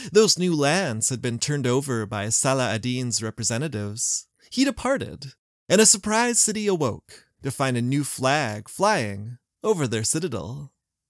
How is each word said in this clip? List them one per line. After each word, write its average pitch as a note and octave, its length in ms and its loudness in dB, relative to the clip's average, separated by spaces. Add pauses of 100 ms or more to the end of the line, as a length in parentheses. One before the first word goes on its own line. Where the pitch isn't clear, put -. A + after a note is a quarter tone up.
(120)
those G#3+ 260 6
new F3 180 2
lands C#3+ 540 2
had A#2 120 -4
been A#2 180 -2
turned C#3+ 280 -2
over B2 380 0
by G#2 240 -4
Salah B2+ 440 2
ad-Din's B2 500 -2
representatives, A2 1040 -4 (220)
he C4 160 2
departed, A#3+ 680 -4 (360)
and F#3+ 100 6
a A3 60 8
surprised A3 540 2
city G#3+ 280 0
awoke D3+ 580 -2 (180)
to C3+ 80 -4
find C3 260 0
a A#2+ 40 0
new C#3 220 0
flag C3 640 -2
flying A#2+ 720 -2 (260)
over F3 240 2
their A2 160 -2
citadel. C3+ 720 -4 (360)